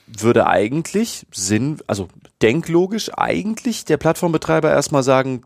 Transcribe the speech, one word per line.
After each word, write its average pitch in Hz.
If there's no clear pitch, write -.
würde 110
eigentlich 131
Sinn, 107
also 101
denklogisch 170
eigentlich 220
der 151
Plattformbetreiber 160
erstmal 143
sagen, 131